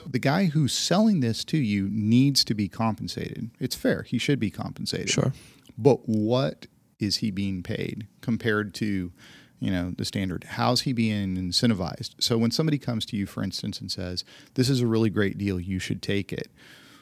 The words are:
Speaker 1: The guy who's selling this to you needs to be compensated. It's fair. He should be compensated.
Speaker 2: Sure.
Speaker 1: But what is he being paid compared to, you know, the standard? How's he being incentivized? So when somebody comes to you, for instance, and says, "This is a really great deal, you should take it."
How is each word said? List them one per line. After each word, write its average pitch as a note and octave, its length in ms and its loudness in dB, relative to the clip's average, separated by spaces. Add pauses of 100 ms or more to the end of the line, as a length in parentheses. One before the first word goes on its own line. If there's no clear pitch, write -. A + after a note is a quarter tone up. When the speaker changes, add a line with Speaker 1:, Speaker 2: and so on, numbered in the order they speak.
Speaker 1:
The B2 100 0
guy D#3 280 2
who's C#3+ 260 2
selling G3 480 4
this A2+ 240 0
to - 120 -2
you G2+ 320 2
needs A#2 540 4
to - 100 0
be G#2 140 0
compensated. - 800 -4 (100)
It's - 160 -4
fair. - 280 0
He - 140 -4
should C3+ 220 2
be G#2+ 120 0
compensated. - 580 -6
Speaker 2:
Sure. - 240 2 (440)
Speaker 1:
But A#2+ 320 4
what A#2 580 0 (320)
is G#2 180 0
he A2 140 -2
being F#2 320 -4
paid G#2+ 440 -6 (140)
compared G#2+ 540 -2
to, F#2+ 380 -4 (460)
you G2+ 120 -2
know, F2+ 260 -2
the - 80 -4
standard? F#2 440 -4
How's A#2+ 320 0
he C#3+ 120 -2
being G#2 440 0
incentivized? F#2 800 0
So - 180 0
when A#2 140 2
somebody D#3 260 0
comes A#2 300 -4
to - 100 -8
you, G2 80 -2
for G#2+ 180 -6
instance, F#2+ 360 -6
and G2+ 120 -10
says, F2+ 340 -6 (300)
"This B2+ 140 4
is C3 120 2
a A#2+ 60 2
really A2+ 220 4
great G2 280 0
deal, G2 220 0
you F#2 200 -2
should G2 220 -4
take G2+ 320 -2
it." - 160 -6 (520)